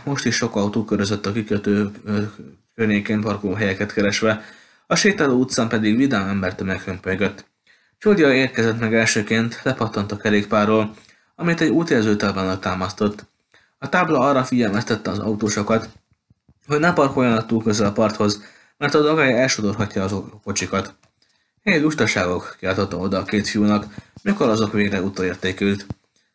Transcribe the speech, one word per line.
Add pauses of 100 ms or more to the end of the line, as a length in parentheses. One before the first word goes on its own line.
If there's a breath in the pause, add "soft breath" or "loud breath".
most
is
sok
autó
körözött
a
kikötő, (140)
ö, (520)
környékén
parkolóhelyeket
keresve, (420 loud breath)
a
sétáló
utcán
pedig
vidám
embertömeg
hömpölygött. (560 soft breath)
Julia
érkezett
meg
elsőként,
lepattant
a
kerékpárról, (400 loud breath)
amit
egy
útjelző
táblának
támasztott. (520 soft breath)
A
tábla
arra
figyelmeztette
az
autósokat, (800)
hogy
ne
parkoljanak
túl
közel
a
parthoz, (340 loud breath)
mert
a
dagály
elsodorhatja
az
o-,
kocsikat. (680)
„Hé,
lustaságok!”
kiáltotta
oda
a
két
fiúnak, (360 loud breath)
mikor
azok
végre
utolérték
őt. (480)